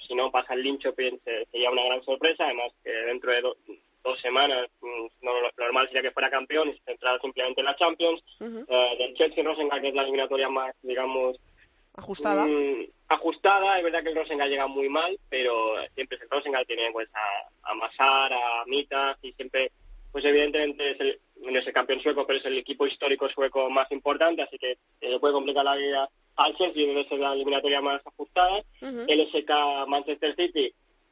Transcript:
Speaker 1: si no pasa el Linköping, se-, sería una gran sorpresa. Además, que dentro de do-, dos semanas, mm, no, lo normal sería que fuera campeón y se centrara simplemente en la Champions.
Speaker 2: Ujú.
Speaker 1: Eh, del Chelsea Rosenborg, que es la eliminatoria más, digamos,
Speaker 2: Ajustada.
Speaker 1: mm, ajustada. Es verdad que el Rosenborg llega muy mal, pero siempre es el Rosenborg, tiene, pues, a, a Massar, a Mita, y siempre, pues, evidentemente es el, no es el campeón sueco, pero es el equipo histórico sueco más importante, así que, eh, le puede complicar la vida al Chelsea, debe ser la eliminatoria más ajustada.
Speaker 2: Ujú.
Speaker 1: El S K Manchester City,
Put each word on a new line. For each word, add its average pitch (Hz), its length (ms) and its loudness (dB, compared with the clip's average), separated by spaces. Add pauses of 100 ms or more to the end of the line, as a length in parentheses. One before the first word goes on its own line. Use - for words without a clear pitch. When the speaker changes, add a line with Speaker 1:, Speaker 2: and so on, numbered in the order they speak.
Speaker 1:
si 123 80 -6
no 127 160 0
pasa 127 240 0
el 127 80 -2
Linköping, 131 600 -2
se-, 117 280 -4
sería 123 180 0
una 127 140 0
gran 127 200 0
sorpresa. 156 420 0
Además, 120 240 -2 (140)
que 117 80 -10
dentro 120 400 -2
de 120 100 2
do-, 127 160 -2 (460)
dos 127 160 -2
semanas, 127 460 2 (160)
mm, 117 240 -8 (160)
no, 123 100 -4 (100)
lo 120 160 0
normal 127 300 0
sería 131 140 0
que 127 100 -2
fuera 131 200 0
campeón 147 380 0
y - 40 -4
se - 120 -20
centrara 127 360 0
simplemente 131 400 -2
en 147 40 0
la 139 100 0
Champions. 170 480 2 (160)
Speaker 2:
Ujú. 226 280 -10
Speaker 1:
Eh, 127 300 4
del 127 160 -4
Chelsea 160 300 2
Rosenborg, 147 380 -2
que 139 80 -2
es 131 40 -2
la 135 100 2
eliminatoria 135 460 0
más, 131 320 -4
digamos, 127 560 -2 (560)
Speaker 2:
Ajustada. 196 520 0
Speaker 1:
mm, 143 420 0 (220)
ajustada. 190 680 4
Es 175 60 0
verdad 165 180 0
que 160 80 -4
el 156 60 -2
Rosenborg 151 340 -2
llega 139 180 0
muy 139 220 -2
mal, 165 300 0 (100)
pero 117 460 0 (180)
siempre 131 240 -8
es - 60 -16
el - 60 -14
Rosenborg, 143 360 -2
tiene, 117 280 -2
pues, 113 200 -4
a, 107 580 -6
a - 40 -2
Massar, 135 580 2
a 120 320 -2
Mita, 139 560 -2
y 131 120 -14
siempre, 131 380 -4 (400)
pues, 139 120 -6
evidentemente 147 680 2
es - 100 -6
el, 135 180 0 (220)
no 127 160 -2
es 127 100 0
el 123 60 -6
campeón 127 280 2
sueco, 139 260 0
pero 135 120 0
es 131 60 -8
el 131 120 -2
equipo 139 280 -2
histórico 139 440 0
sueco 135 400 0
más 131 220 2
importante, 147 500 2
así 135 160 -8
que, 127 140 -4
eh, - 380 -10
le 127 100 0
puede 143 140 4
complicar 139 300 2
la 139 120 2
vida 139 340 0 (260)
al 147 220 2
Chelsea, 156 300 2
debe 143 200 0
ser 139 120 -4
la 139 140 0
eliminatoria 139 480 0
más 139 240 0
ajustada. 180 520 0 (240)
Speaker 2:
Ujú. 247 260 -8
Speaker 1:
El 151 140 4
S 147 240 0
K 143 420 2
Manchester 143 480 -2
City, 151 380 0 (380)